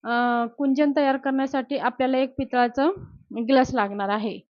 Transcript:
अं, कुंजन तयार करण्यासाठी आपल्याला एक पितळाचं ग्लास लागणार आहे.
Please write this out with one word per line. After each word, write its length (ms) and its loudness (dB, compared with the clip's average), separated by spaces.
अं, 420 0
कुंजन 500 0
तयार 200 2
करण्यासाठी 600 -2
आपल्याला 420 0
एक 200 -2
पितळाचं 520 0
ग्लास 260 4
लागणार 340 -2
आहे. 300 -4